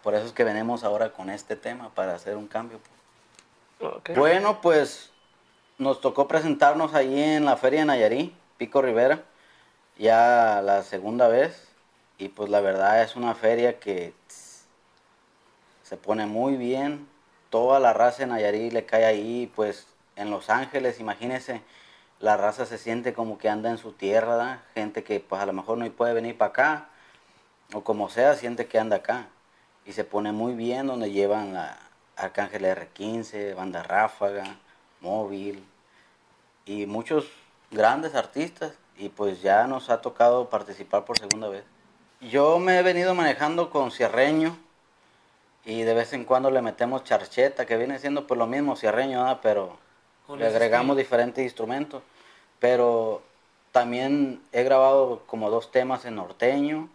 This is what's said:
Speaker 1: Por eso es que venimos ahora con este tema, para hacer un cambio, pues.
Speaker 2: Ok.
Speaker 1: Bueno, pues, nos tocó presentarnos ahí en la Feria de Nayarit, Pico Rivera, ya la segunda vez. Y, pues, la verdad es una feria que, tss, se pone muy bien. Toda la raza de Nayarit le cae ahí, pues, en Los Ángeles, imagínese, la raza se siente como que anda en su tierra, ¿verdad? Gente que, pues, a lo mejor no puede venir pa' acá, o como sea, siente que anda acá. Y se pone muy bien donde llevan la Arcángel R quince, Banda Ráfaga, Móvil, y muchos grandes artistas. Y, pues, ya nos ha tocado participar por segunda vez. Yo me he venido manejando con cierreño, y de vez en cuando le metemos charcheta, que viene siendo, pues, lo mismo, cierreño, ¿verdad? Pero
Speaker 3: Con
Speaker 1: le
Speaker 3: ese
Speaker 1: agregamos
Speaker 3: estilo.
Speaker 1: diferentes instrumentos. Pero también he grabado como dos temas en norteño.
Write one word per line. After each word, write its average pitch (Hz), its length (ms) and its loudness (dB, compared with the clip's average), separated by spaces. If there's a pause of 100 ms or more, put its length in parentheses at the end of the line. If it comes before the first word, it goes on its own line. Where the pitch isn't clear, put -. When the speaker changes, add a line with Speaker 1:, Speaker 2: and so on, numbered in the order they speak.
Speaker 1:
Por 104 100 -2
eso 107 140 -2
es 113 40 -14
que 123 120 -2
venimos 113 400 -2
ahora 107 280 -2
con 95 200 -12
este 104 240 -10
tema, 120 340 -14
para 95 240 -6
hacer 101 240 -10
un 104 80 -14
cambio, 113 340 -12 (1000)
pues. - 160 -8
Speaker 2:
Ok. - 200 -12
Speaker 1:
Bueno, 190 460 4
pues, 156 480 2 (720)
nos 135 220 -2
tocó 139 260 2
presentarnos 151 680 2
ahí 135 260 2
en 151 260 2
la 131 120 4
Feria 131 220 2
de 151 80 2
Nayarit, 127 440 2 (260)
Pico 131 260 0
Rivera, 131 400 2 (760)
ya 113 640 4
la 98 200 2
segunda 110 440 0
vez. 135 400 2 (520)
Y, 98 80 -10
pues, 104 240 -8
la 104 100 4
verdad 98 400 2
es 110 140 -2
una 120 180 -4
feria 117 460 2
que, 87 340 -8 (140)
tss, - 380 -20 (1160)
se - 160 -14
pone 107 300 -2
muy 127 300 -2
bien. 139 520 -4 (400)
Toda 127 300 4
la 123 140 6
raza 120 260 2
de 135 80 -2
Nayarit 110 440 -2
le 113 140 -2
cae 113 200 4
ahí, 110 500 -2
pues, 104 320 -4 (280)
en 104 140 -10
Los 101 220 -6
Ángeles, 127 480 -2
imagínese, 117 640 -8 (560)
la 107 160 4
raza 107 300 -2
se 110 140 -12
siente 117 340 -4
como 110 240 -6
que 110 100 -4
anda 107 220 -2
en 113 80 -6
su 110 140 -16
tierra, 110 460 0
¿verdad? 123 220 -4 (140)
Gente 107 300 -6
que, 104 160 -4
pues, 95 200 -8
a 101 60 -2
lo 98 80 -4
mejor 101 240 -4
no 120 140 -6
puede 120 240 0
venir 117 200 -4
pa' 110 100 2
acá, 151 440 0 (840)
o 104 100 -10
como 104 260 -2
sea, 135 240 2
siente 120 320 -6
que 113 140 0
anda 110 160 0
acá. 113 320 -6 (580)
Y 104 60 -20
se 101 120 -6
pone 104 280 -4
muy 117 240 -4
bien 123 320 -6
donde 117 240 -6
llevan 101 420 -2
la 80 240 -10 (380)
Arcángel 95 500 -6
R 87 220 -2
quince, 107 680 -8
Banda 90 300 -10
Ráfaga, 101 760 -4 (420)
Móvil, 98 640 -8 (1000)
y 101 220 -8
muchos 113 400 -4 (420)
grandes 139 460 0
artistas. 156 580 -6 (240)
Y, 98 120 -12
pues, 95 340 -6
ya 104 240 4
nos 127 240 -4
ha 117 100 0
tocado 120 480 2
participar 101 560 -4
por 117 140 -4
segunda 104 300 -6
vez. 98 160 -12 (540)
Yo 143 380 4
me 180 220 4
he - 20 4
venido 180 320 2
manejando 165 560 0
con 131 220 -2
cierreño, 147 680 0 (1080)
y 113 180 -6
de 113 100 2
vez 117 200 0
en 120 120 -8
cuando 131 240 2
le 131 140 2
metemos 123 400 -4
charcheta, 123 640 0
que 117 100 -2
viene 131 220 -4
siendo, 143 260 -4
pues, 127 140 -2
lo 113 80 0
mismo, 135 280 -2
cierreño, 123 440 -2
¿verdad? 127 240 0
Pero 98 340 0 (480)
Speaker 3:
Con 143 140 -16
Speaker 1:
le 113 80 0
Speaker 3:
ese 110 80 0
Speaker 1:
agregamos 120 420 2
Speaker 3:
estilo. 131 60 0
Speaker 1:
diferentes 120 400 0
instrumentos. 127 580 -6 (580)
Pero 120 600 2 (500)
también 127 680 0 (100)
he 123 120 0
grabado 131 640 4
como 107 240 -4
dos 113 200 -2
temas 127 340 0
en 117 100 -10
norteño. 143 800 -2